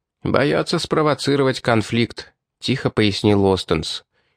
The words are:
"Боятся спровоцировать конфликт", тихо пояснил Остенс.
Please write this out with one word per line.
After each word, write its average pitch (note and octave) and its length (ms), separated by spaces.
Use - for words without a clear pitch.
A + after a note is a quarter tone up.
"Боятся D3 560
спровоцировать C#3 840
конфликт", A2+ 720
тихо B2+ 300
пояснил G#2 560
Остенс. E2+ 580